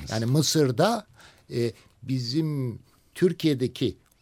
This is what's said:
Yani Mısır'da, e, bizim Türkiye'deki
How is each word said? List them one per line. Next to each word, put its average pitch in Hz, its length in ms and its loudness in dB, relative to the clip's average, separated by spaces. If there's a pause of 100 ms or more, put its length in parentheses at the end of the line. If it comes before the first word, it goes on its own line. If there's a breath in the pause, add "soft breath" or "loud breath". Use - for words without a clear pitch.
(100)
Yani 113 160 -2
Mısır'da, 156 800 2 (460 soft breath)
e, 117 200 -2 (300 soft breath)
bizim 131 760 -4 (360)
Türkiye'deki 135 800 0 (260)